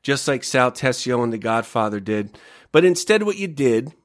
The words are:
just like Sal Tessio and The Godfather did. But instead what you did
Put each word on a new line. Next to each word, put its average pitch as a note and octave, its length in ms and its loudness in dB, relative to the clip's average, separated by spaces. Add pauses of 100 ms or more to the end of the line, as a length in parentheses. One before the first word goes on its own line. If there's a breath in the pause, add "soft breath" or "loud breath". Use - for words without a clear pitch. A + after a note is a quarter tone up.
just C#3 240 -2
like C3+ 160 -2
Sal B2+ 280 2
Tessio B2 520 -2
and A#2 100 -2
The A2 60 -6
Godfather A2+ 600 -2
did. G#2 380 -4 (340 loud breath)
But E3 140 6
instead G3+ 380 2
what G3+ 140 -2
you G3 100 -6
did C3+ 460 0 (120)